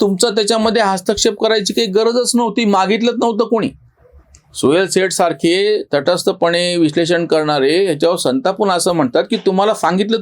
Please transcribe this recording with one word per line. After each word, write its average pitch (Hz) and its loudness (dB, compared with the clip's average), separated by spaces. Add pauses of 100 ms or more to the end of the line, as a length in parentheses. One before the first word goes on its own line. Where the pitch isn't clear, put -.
तुमचा 202 0
त्याच्यामध्ये 220 0
हस्तक्षेप 202 -2
करायची 220 0
काही 233 0
गरजच 233 0
नव्हती, 233 0
मागितलंच 202 0
नव्हतं 233 0
कोणी. 226 0 (840)
सोहेल 170 2
सेठ 185 0
सारखे 180 0 (120)
तटस्थपणे 175 0
विश्लेषण 170 0
करणारे 151 2
याच्यावर 170 0
संतापून 185 -2
असं 180 0
म्हणतात 156 0
की, 233 -2
"तुम्हाला 196 0
सांगितलं 202 -2